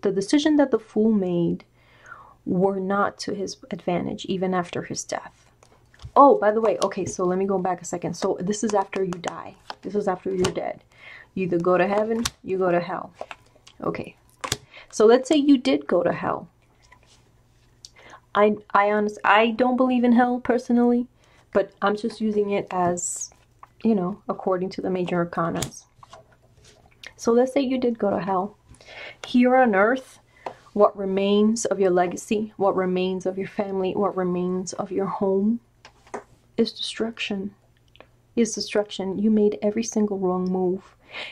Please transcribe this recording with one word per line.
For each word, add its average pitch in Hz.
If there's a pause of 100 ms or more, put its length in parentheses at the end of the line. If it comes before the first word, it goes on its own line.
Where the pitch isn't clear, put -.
the 202
decision 294
that 277
the 226
Fool 220
made 180 (840)
were 196
not 196
to -
his 190 (120)
advantage, 175
even 185
after 175
his -
death. - (680)
Oh, 269
by 208
the 220
way, 220
okay, 190
so -
let 180
me 196
go 196
back 180
a 175
second. 170
So 190
this 202
is 208
after 196
you 175
die. 170 (280)
This 190
is 202
after 190
you're 180
dead. - (520)
You 185
either 175
go 180
to 180
heaven, 214 (180)
you 185
go 185
to 175
hell. 175 (680)
Okay. - (760)
So 214
let's 254
say 320
you 285
did 262
go 175
to 175
hell. - (1900)
I, 208 (180)
I 202
honest-, 208
I 220
don't 247
believe 254
in 247
hell 247
personally, 240 (460)
but 196
I'm 202
just 220
using 208
it 202
as, 180 (540)
you 226
know, 190
according 185
to 185
the 190
major 180
arcanas. 175 (1300)
So -
let's 254
say 285
you 262
did 240
go 202
to 196
hell. 190 (680)
Here 247
on 247
earth, 233 (540)
what 208
remains 202
of 196
your 190
legacy, 190
what 190
remains 185
of 190
your 196
family, 190
what 190
remains 180
of -
your 190
home 196 (960)
is 226
destruction. 208 (840)
Is 226
destruction. 190
You 214
made 208
every 214
single 208
wrong 185
move. 185 (380)